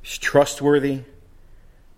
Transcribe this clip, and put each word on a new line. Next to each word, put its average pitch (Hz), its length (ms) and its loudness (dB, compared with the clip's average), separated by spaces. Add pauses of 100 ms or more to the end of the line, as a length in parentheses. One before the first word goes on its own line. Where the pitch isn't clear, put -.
is - 140 -14
trustworthy 139 800 0 (960)